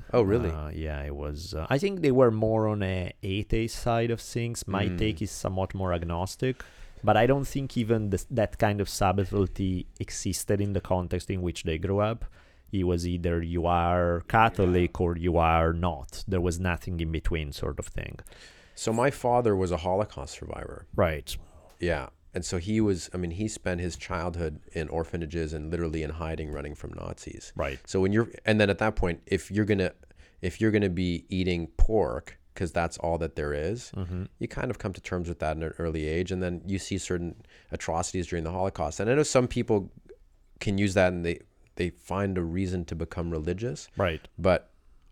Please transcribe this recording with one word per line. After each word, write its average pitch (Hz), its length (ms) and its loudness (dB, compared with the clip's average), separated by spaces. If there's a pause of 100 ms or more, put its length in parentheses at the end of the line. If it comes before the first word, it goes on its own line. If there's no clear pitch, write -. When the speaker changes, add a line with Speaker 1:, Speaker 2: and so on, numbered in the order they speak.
(120)
Speaker 1:
Oh, 123 100 4
really? 101 280 2
Speaker 2:
Uh, 76 240 -6
yeah, 76 300 -6
it 73 100 -6
was, 73 400 -8
uh, 78 160 -4
I 135 80 2
think 196 240 -2
they 143 80 4
were 123 220 8
more 110 340 2
on 104 160 0
a 92 300 -2 (100)
atheist 107 580 0
side 117 300 0
of 113 100 -2
things. 117 460 -6
My 98 220 0
Speaker 1:
Mm. 90 100 -2
Speaker 2:
take 107 240 0
is 98 80 -4
somewhat 95 460 -4
more 92 160 0
agnostic, 87 720 -2 (400)
but 107 120 6
I 113 100 8
don't 139 200 4
think 139 300 -4
even 110 340 2
this, 107 220 0
that 110 260 0
kind 104 220 2
of 95 80 0
subtlety 95 1000 2 (140)
existed - 600 -2
in 101 120 0
the 95 80 2
context 90 500 -2
in 95 120 -2
which 87 200 -2
they 82 160 0
grew 95 220 0
up. 113 240 0 (480)
It 95 100 0
was 87 240 2
either 87 340 0
you 85 260 -2
are 87 600 2
Catholic 92 720 4
Speaker 1:
Yeah. 92 60 2
Speaker 2:
or 85 120 0
you 85 200 0
are 82 360 4
not. 82 540 -4
There 92 140 0
was 85 180 0
nothing 87 400 -2
in 80 140 -2
between 78 400 -2
sort - 260 -6
of - 80 -8
thing. - 320 -8 (560)
Speaker 1:
So - 180 -2
my 120 200 2
father 123 420 2
was 92 160 2
a 87 60 0
Holocaust 90 640 -2
survivor. - 460 -12 (100)
Speaker 2:
Right. 80 400 0 (420)
Speaker 1:
Yeah. 80 300 -2 (280)
And 90 80 -4
so 92 140 -4
he 107 220 0
was, 101 340 2
I - 20 -4
mean, 90 140 -2
he 104 160 -4
spent 90 340 -4
his 90 160 -2
childhood 85 600 -4 (140)
in 78 160 -4
orphanages 80 640 -4
and 78 180 -6
literally 82 320 -2
in 73 80 -4
hiding, 80 400 -6
running 73 240 -6
from 80 200 -12
Nazis. - 600 -12
Speaker 2:
Right. 69 320 -4
Speaker 1:
So 98 140 0
when 95 120 4
you're, 113 160 4 (160)
and 107 160 4
then 101 100 6
at 98 80 2
that 110 180 2
point, 87 300 0
if - 260 0
you're 104 120 2
gonna, 98 280 2 (500)
if 90 180 -4
you're 110 120 6
gonna 101 180 4
be 87 380 0
eating 90 480 0
pork, 80 600 4 (200)
'cause 87 160 -2
that's 85 260 0
all 82 200 0
that 80 180 -4
there 73 160 -2
is, 87 440 -4
Speaker 2:
Mm-hmm. 90 280 -4 (160)
Speaker 1:
you 113 80 -4
kind - 240 -4
of - 80 -8
come 98 140 -4
to - 60 -12
terms 90 280 -4
with 85 100 -6
that 78 180 -2
in 80 60 -4
an 80 160 -4
early 80 300 -2
age. 90 240 -2
And 92 100 -2
then 87 240 -2
you 95 140 -2
see - 180 -4
certain 87 380 -4 (340)
atrocities 87 560 -4
during 85 160 -4
the 80 80 -4
Holocaust. 92 480 -2
And 101 100 0
I 127 60 4
know 151 80 4
some 127 240 4
people 110 460 0 (680)
can 101 180 0
use 98 180 2
that 92 180 6
and 87 120 -4
they, 85 140 -2 (380)
they 90 140 0
find 95 460 -2
a 90 60 0
reason 90 440 -2
to 85 100 -8
become 85 340 -4
religious. 90 560 -4 (100)
Speaker 2:
Right. 87 300 -2 (100)
Speaker 1:
But 87 360 2 (400)